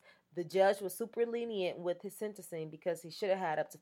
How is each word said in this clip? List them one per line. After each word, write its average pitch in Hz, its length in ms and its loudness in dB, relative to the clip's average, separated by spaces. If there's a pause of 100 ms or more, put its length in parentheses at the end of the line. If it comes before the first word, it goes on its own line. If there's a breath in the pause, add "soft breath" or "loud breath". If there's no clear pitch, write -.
(340 soft breath)
The 175 100 -2
judge 190 360 6
was 185 160 -4
super 233 300 0
lenient 220 520 0
with 175 220 -2
his 196 160 -8
sentencing 175 540 -6
because 170 320 -4
he 165 80 -12
should 202 180 -2
have 190 100 4
had 160 200 0
up 147 140 0
to 151 100 -18